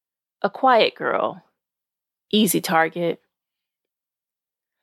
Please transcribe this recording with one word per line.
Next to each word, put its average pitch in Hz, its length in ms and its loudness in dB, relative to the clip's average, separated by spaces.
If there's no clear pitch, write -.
a 202 80 -2
quiet 240 420 2
girl, 135 500 -4
easy 202 300 2
target. 170 640 -2